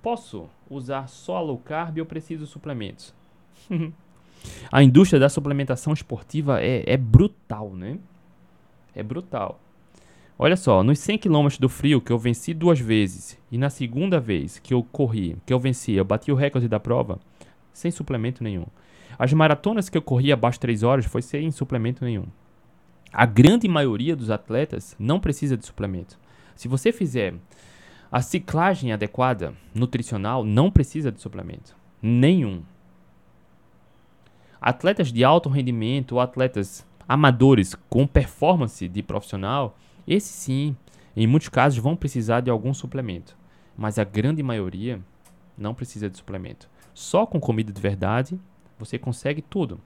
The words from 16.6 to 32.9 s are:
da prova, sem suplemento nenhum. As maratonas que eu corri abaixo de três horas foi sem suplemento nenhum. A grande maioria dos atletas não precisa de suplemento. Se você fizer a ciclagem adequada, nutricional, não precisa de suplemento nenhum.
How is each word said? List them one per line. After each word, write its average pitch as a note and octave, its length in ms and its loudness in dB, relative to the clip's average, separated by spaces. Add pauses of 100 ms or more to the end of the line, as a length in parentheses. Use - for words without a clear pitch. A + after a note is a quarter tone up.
da G#2+ 120 0
prova, A#2 380 -2 (540)
sem - 180 -6
suplemento B2+ 520 -6
nenhum. F#2+ 240 -6 (520)
As B2+ 140 2
maratonas D#3 560 2
que E3 100 -2
eu D3+ 40 -2
corri C3+ 300 2
abaixo A#2+ 240 2
de - 40 -14
três A2+ 220 0
horas B2 240 2
foi - 160 -4
sem D3+ 280 -4
suplemento B2+ 540 -4
nenhum. G#2 220 -4 (840)
A A#2+ 140 4
grande D#3+ 420 6
maioria C#3+ 460 0
dos A#2 160 -6
atletas - 680 -4
não C#3+ 220 0
precisa C#3+ 360 -2
de G#2+ 100 -10
suplemento. F#2+ 520 -10 (380)
Se - 100 -14
você C3+ 260 0
fizer B2 420 -4 (760)
a B2 100 0
ciclagem E3 720 -2
adequada, G#2+ 640 -2 (200)
nutricional, A#2+ 680 -4
não A#2+ 260 2
precisa D3+ 420 0
de - 80 -16
suplemento - 560 -14 (240)
nenhum. A#2+ 640 2 (2000)